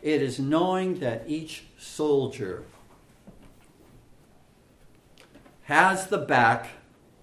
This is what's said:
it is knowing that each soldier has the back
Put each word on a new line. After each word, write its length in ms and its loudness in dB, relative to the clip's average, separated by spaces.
it 200 0
is 180 -4
knowing 600 0
that 280 -4
each 360 -8
soldier 880 -2
has 440 4
the 100 -2
back 540 2